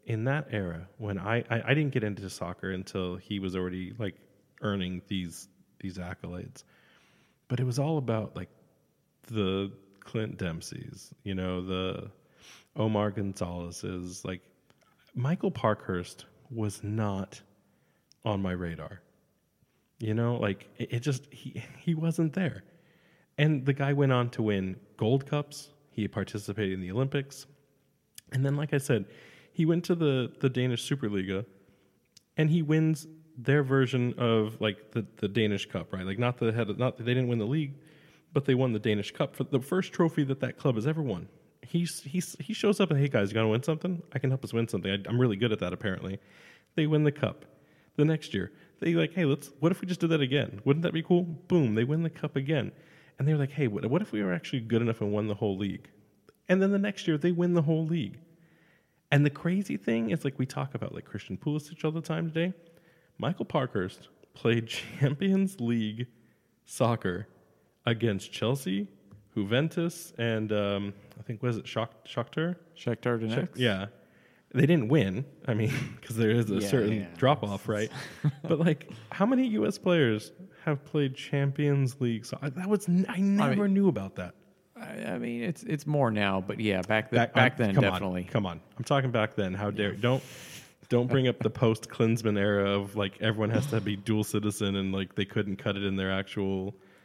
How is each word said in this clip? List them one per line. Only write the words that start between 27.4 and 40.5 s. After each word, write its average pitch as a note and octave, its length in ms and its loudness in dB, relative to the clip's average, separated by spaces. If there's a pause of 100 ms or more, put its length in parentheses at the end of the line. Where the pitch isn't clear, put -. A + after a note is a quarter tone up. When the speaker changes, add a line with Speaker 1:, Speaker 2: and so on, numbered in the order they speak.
Speaker 1:
And C3 120 0
then, C#3 100 0
like D3 200 -2
I C#3+ 40 4
said, A#2 280 2 (460)
he E3+ 120 2
went E3+ 200 4
to F3+ 100 2
the, C#3 360 2 (100)
the C3+ 100 4
Danish B2 360 0
Superliga, G2+ 600 -2 (880)
and D#3 140 4
he E3+ 100 4
wins D#3 460 2 (320)
their C#3 240 4
version C3 560 2
of, A2+ 420 2
like, G#2+ 320 -2
the, A2 140 -2 (100)
the G#2 120 -2
Danish G#2 380 0
Cup, E2+ 280 -8
right? F#2 100 -6
Like, G2 140 -4
not B2 180 0
the A2+ 160 0
head A2 160 0
of, G2+ 100 -4
not, B2+ 200 0
they A#2 60 -10
didn't B2 240 2
win A#2+ 100 0
the G#2 80 -2
league, C#3 300 -2 (580)
but C#3 100 2
they C3+ 100 4
won B2 200 4
the G#2+ 40 0
Danish G#2 320 0
Cup - 240 -4
for C3+ 100 -4
the B2+ 160 0
first - 340 -2
trophy D#3+ 300 2
that C3 160 -2
that B2 180 -4